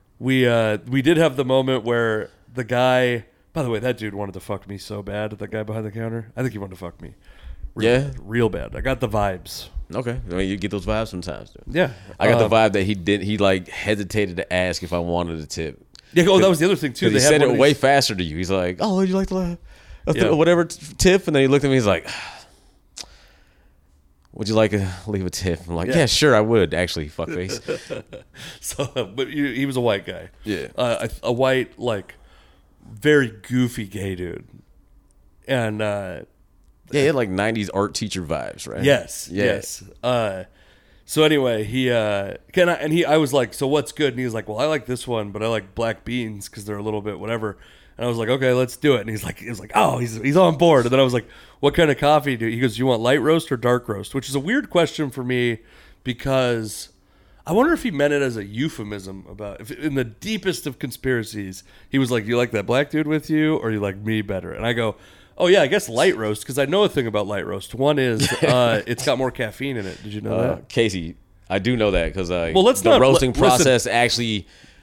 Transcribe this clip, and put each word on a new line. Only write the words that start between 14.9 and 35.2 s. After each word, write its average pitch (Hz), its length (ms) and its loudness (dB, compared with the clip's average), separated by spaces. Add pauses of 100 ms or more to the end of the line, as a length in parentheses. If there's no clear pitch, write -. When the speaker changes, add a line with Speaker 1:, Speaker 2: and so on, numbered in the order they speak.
Speaker 2:
I 87 60 0
wanted 85 420 -2
a 76 60 -12
tip. 76 340 -8 (320)
Speaker 1:
Yeah. 170 160 4
Oh, 190 120 8
that 190 80 8
was 175 100 4
the 160 80 2
other 190 100 2
thing 143 160 -4
too. - 140 0
Speaker 2:
'Cause 110 80 2
Speaker 1:
They - 60 4
Speaker 2:
he 123 40 4
Speaker 1:
had 143 60 6
Speaker 2:
said 151 100 6
Speaker 1:
one 135 100 4
Speaker 2:
it - 40 2
Speaker 1:
of 113 40 2
Speaker 2:
way 139 120 8
Speaker 1:
these 143 80 2
Speaker 2:
faster 135 360 4
to 92 80 -2
you. 78 140 -4
He's 90 140 -2
like, 90 300 0
"Oh, 196 160 0
would 190 120 2
you 180 80 -2
like 190 120 -2
to, 185 100 -4
uh, 175 180 -4 (500)
a - 60 2
th-, 113 120 2
Speaker 1:
Yeah. 110 80 4
Speaker 2:
whatever 170 340 4
t-, - 120 -14 (200)
tip?" 185 280 4
And 156 100 0
then 135 60 6
he 135 60 6
looked 139 160 4
at 143 40 2
me. 135 80 4
He's 120 100 4
like, 90 200 0
<sighs> - 960 -16 (1300)
"Would 104 160 -10
you 110 60 0
like 110 180 4
to 98 160 0 (180)
leave 98 200 -4
a 87 40 -4
tip?" 90 380 -4
I'm 85 60 -6
like, 85 140 -4
Speaker 1:
Yeah. 139 100 2
Speaker 2:
"Yeah, 147 80 4
sure, 135 300 4
I 107 40 6
would, 107 340 2
actually, 82 340 -4
fuckface." 90 520 -8 (680)
Speaker 1:
<laughs> - 320 -18
So, - 260 -6 (280)
but 127 160 -4
you, 143 160 -2
he 131 200 -4
was 135 100 -4
a 127 40 -2
white 107 260 0
guy. 82 240 -12 (140)
Speaker 2:
Yeah. 85 320 -4
Speaker 1:
Uh, 117 320 -2 (140)
a, - 60 -6
a 123 40 0
white, 131 460 0
like, 107 360 -6 (760)
very 135 380 4
goofy 117 580 -4
gay 98 280 -6
dude. 87 300 -10 (1000)